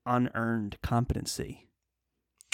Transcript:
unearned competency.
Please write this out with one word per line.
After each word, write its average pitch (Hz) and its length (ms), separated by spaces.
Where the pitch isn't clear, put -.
unearned 117 800
competency. - 880